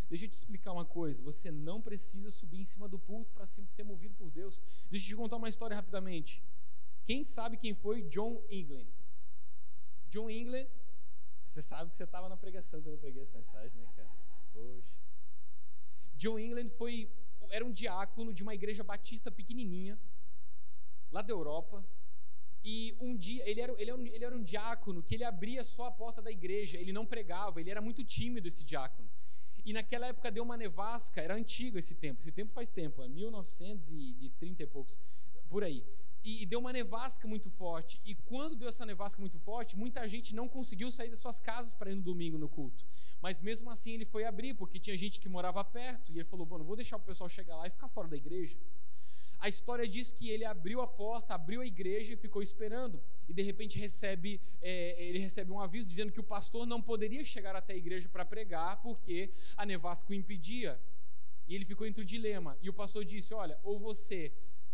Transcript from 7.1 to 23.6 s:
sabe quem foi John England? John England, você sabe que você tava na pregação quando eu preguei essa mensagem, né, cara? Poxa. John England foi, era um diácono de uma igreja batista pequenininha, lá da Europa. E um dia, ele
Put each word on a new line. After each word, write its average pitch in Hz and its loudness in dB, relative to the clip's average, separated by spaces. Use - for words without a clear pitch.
sabe 233 0
quem 214 0
foi 214 0
John 208 0
England? 147 0
John 220 0
England, 247 0
você 156 0
sabe 165 0
que - 0
você 180 0
tava 180 0
na 190 0
pregação 180 0
quando 151 0
eu 147 0
preguei 135 0
essa 135 2
mensagem, 117 0
né, 113 2
cara? 110 2
Poxa. 123 0
John 220 0
England 233 0
foi, 233 0
era 220 -2
um 247 0
diácono 196 0
de 175 0
uma 214 0
igreja 208 0
batista 214 0
pequenininha, 196 0
lá 185 0
da 202 0
Europa. 170 0
E 226 0
um 247 0
dia, 208 0
ele 214 -2